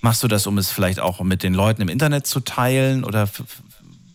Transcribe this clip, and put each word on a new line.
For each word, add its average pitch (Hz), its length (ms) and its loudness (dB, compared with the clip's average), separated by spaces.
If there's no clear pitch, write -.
Machst 113 220 2
du 123 60 0
das, 104 180 2
um 101 100 -2
es 95 140 -2
vielleicht 92 300 0
auch 90 200 -2
mit 92 220 0
den 92 100 0
Leuten 104 300 2
im 87 80 0
Internet 143 360 0
zu - 140 -2
teilen? 131 640 0
Oder 104 220 0
für, 107 180 -10
für, - 180 -20